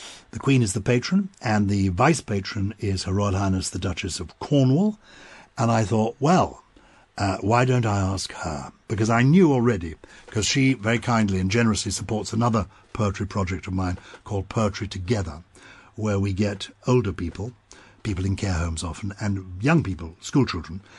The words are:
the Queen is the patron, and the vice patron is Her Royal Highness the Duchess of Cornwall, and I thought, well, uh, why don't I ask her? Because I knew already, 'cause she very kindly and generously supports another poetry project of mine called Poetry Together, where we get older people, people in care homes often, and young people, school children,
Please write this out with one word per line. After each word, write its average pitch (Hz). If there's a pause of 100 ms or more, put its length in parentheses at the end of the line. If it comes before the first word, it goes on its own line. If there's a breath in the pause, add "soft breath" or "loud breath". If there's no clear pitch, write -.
(320 loud breath)
the -
Queen 135
is 107
the 110
patron, 131 (120)
and 104
the 101
vice 123
patron 101
is 98
Her 95
Royal 101
Highness 95
the -
Duchess 90
of 82
Cornwall, 147 (580 loud breath)
and 117
I 110
thought, 110
well, 143 (540 soft breath)
uh, 98
why 117
don't 123
I 104
ask 95
her? 69 (180)
Because 107
I 117
knew 151
already, 107 (320 loud breath)
'cause 104
she 131
very 113
kindly 110
and 92
generously 107
supports 104
another 113 (260 soft breath)
poetry 101
project 95
of 92
mine 92 (260 loud breath)
called 98
Poetry 104
Together, 87 (520 loud breath)
where 104
we 98
get 101 (180)
older 120
people, 95 (500 loud breath)
people 95
in 95
care 98
homes 82
often, 95
and 95
young 147
people, 85
school 135
children, 85 (180 loud breath)